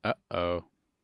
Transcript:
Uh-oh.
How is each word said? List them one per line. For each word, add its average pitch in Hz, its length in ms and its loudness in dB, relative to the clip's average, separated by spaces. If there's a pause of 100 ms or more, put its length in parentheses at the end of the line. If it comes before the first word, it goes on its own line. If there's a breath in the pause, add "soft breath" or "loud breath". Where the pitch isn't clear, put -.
Uh-oh. 87 600 0 (400)